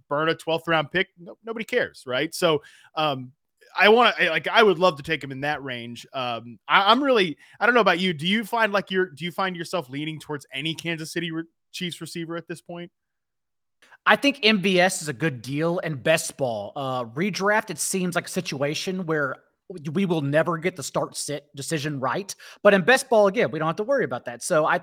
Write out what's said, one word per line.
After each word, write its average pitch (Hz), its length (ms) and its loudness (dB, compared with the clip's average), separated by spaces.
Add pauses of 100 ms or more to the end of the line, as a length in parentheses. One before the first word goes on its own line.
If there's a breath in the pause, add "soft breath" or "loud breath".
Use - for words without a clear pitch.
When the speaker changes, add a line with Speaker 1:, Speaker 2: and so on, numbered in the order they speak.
(100)
Speaker 1:
burn 151 180 0
a 165 60 0
twelfth 160 340 -4
round 156 220 0
pick, 185 180 -2 (100)
no, 180 260 -20
nobody 220 200 -8
cares, 123 420 -4
right? 131 280 -4
So, 160 280 2 (320 loud breath)
um, 135 380 -2 (420)
I 185 140 6
wanna, 226 300 8
I, 175 100 4
like, 160 180 -2
I 190 160 4
would 190 160 6
love 175 200 2
to 143 40 -14
take 151 220 -4
him 139 80 -12
in 131 80 -10
that 143 240 -4
range. 120 480 -12
Um, 120 460 -6 (100)
I, 190 240 6
I'm 247 100 6
really, 220 360 2 (200 soft breath)
I - 60 0
don't 240 100 4
know 247 60 6
about 185 200 2
you. 185 120 0
Do 151 140 -6
you 208 180 0
find, 220 260 0
like, 202 200 -2
you're, 185 160 0
do 151 180 -14
you 175 80 -8
find 185 240 -4
yourself 165 320 -6
leaning 151 320 -8
towards 151 320 -10
any 151 220 -6
Kansas 160 360 -8
City 170 200 -6
re-, 160 140 -8 (280)
Chiefs 175 300 -8
receiver 165 340 -10
at 165 120 -12
this 165 120 -12
point? 175 320 -14 (1120 soft breath)
Speaker 2:
I 202 100 6
think 277 260 0
M 208 200 4
V 185 180 2
S 180 220 2
is 151 60 -6
a 151 40 -6
good 127 300 -4
deal 156 380 -2
in 165 140 -6
best 160 440 0
ball. 110 360 -4
Uh, 131 300 -4
redraft, 196 640 0
it 170 100 -10
seems 180 360 -2
like 170 100 -2
a - 60 -14
situation 175 760 -4
where 151 320 -2 (560)
we 190 140 0
will 165 160 0
never 151 340 0
get 175 180 -4
the 139 80 -12
start 151 340 -6
sit - 380 -10
decision 143 460 -4
right. 131 340 -4 (280 loud breath)
But 202 100 8
in 196 100 4
best 254 280 4
ball, 214 160 6
again, 190 240 2
we 156 80 -6
don't 156 100 -2
have 165 80 -4
to 214 80 -4
worry 247 200 0
about 123 200 -6
that. 120 180 -10
So 156 220 2
I, 160 180 2